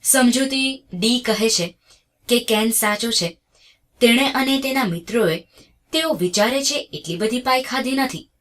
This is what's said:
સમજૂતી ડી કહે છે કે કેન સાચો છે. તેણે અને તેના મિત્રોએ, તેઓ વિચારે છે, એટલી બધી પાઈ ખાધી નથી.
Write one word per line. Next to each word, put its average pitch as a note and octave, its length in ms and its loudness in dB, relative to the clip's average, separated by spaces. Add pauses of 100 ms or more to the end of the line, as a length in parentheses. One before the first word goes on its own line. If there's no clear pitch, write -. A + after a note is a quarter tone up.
સમજૂતી C4+ 640 2 (240)
ડી A3 280 0
કહે A3 280 0
છે F3 180 0 (600)
કે A#3+ 160 4
કેન A3 260 2
સાચો G#3+ 400 -2
છે. E3+ 180 -2 (720)
તેણે A#3+ 320 6
અને C4+ 280 0
તેના C4 320 -2
મિત્રોએ, F3 440 -2 (560)
તેઓ D#4+ 200 0
વિચારે G#3 500 0
છે, C#4+ 140 -2 (140)
એટલી E3+ 260 -8
બધી A3+ 280 -2
પાઈ C4 180 2
ખાધી C4 360 -4
નથી. - 300 -4 (120)